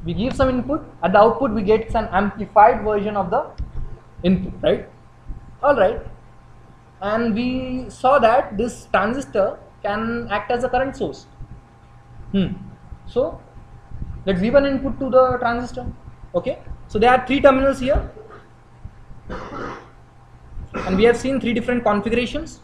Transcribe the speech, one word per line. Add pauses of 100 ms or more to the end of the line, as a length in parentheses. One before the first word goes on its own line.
We
give
some
input, (180)
at
the
output
we
get
an
amplified
version
of
the (760)
input,
right? (760)
All
right. (1000)
And
we
saw
that
this
transistor (240)
can
act
as
a
current
source. (1040)
Hmm. (580)
So (840)
let's
give
an
input
to
the
transistor. (480)
Okay. (300)
So
there
are
three
terminals
here, (2750)
and
we
have
seen
three
different
configurations.